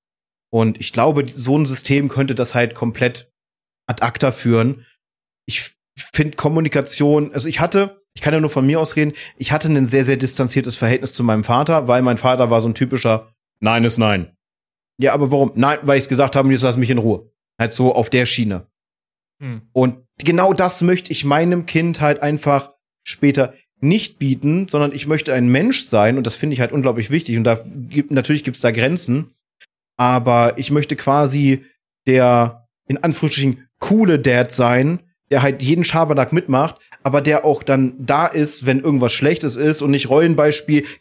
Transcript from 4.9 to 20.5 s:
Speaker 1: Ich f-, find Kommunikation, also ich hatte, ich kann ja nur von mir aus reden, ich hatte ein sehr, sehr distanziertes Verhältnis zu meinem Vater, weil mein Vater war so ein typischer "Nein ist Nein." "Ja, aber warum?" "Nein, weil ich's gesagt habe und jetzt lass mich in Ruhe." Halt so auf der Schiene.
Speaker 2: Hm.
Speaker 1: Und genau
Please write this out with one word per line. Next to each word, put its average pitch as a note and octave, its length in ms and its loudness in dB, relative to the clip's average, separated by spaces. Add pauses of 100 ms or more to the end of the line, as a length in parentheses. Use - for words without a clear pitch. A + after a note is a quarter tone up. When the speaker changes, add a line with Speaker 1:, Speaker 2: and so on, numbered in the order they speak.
Speaker 1:
Ich - 160 -8
f-, - 140 -16 (380)
find D3+ 240 -2
Kommunikation, D3 960 0
also C#3 160 -6
ich - 100 -6
hatte, G3 420 -2 (120)
ich - 80 -18
kann D3+ 120 0
ja D#3+ 60 2
nur D#3 100 0
von C3+ 160 0
mir D#3 140 2
aus D#3 160 -4
reden, D3+ 180 0 (240)
ich - 140 -6
hatte D#3 160 0
ein C#3+ 180 2
sehr, B2+ 200 2
sehr C3+ 120 0
distanziertes B2+ 600 -2
Verhältnis B2 360 -2
zu B2 100 -4
meinem A2 200 2
Vater, D3 440 0
weil B2 140 4
mein B2 160 2
Vater B2+ 320 2
war A2+ 120 4
so A#2 80 -2
ein A2 60 -4
typischer A#2+ 580 -2 (260)
"Nein A2+ 240 2
ist A#2 140 0
Nein." G2+ 380 0 (600)
"Ja, B2+ 160 0
aber C#3 180 0
warum?" C#3 240 2
"Nein, C#3+ 260 0
weil C#3 160 2
ich's C3 120 -2
gesagt C3+ 260 2
habe C3+ 120 4
und C3+ 60 4
jetzt A#2+ 80 0
lass B2 160 0
mich B2 120 -2
in B2 80 2
Ruhe." G#2+ 340 -2 (280)
Halt A2+ 140 0
so B2+ 200 2
auf A2+ 160 0
der B2 160 2
Schiene. G2+ 420 -4 (760)
Speaker 2:
Hm. A#2+ 220 -14 (100)
Speaker 1:
Und B2+ 240 2 (260)
genau F3+ 300 2